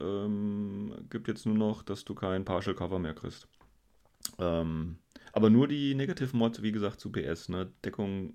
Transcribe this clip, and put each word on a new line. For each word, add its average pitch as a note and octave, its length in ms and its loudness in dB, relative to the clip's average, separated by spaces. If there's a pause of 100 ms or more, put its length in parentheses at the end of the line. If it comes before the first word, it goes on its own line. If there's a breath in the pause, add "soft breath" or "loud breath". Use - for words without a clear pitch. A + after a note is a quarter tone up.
ähm, G2+ 1080 -2
gibt - 180 -6
jetzt A2 160 -4
nur A2 120 4
noch, G#2+ 260 2
dass - 220 -8
du G2+ 100 -8
kein F#2+ 300 -2
Partial F#2+ 300 0
Cover F#2 240 -2
mehr D#2+ 160 -2
kriegst. - 340 -12 (880)
Ähm, E2 600 0 (340 loud breath)
aber G#2+ 180 8
nur B2+ 180 10
die C#3+ 260 0
Negative C3+ 400 -2
Mod, A2+ 280 2
wie G#2+ 100 0
gesagt, G2+ 280 -2
zu G2+ 100 -10
P F2+ 120 -2
S, D#2+ 280 -4
ne? F#2 200 -4 (140)
Deckung G2 500 -4